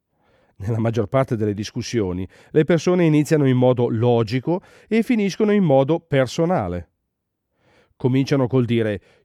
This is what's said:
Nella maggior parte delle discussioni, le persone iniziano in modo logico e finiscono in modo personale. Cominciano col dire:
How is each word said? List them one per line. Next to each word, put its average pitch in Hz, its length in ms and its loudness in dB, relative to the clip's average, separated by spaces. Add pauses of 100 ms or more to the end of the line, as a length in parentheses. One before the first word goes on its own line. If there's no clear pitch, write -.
(600)
Nella 107 200 -4
maggior 110 260 0
parte 131 300 -2
delle 107 180 -2
discussioni, 98 720 -6 (240)
le 151 140 2
persone 180 400 2
iniziano 151 420 2
in 127 100 2
modo 123 320 2
logico 120 720 -2 (280)
e 226 160 2
finiscono 208 480 0
in 208 100 4
modo 139 380 2
personale. 131 880 -2 (1080)
Cominciano 135 540 0
col 131 160 2
dire: 110 360 -2 (240)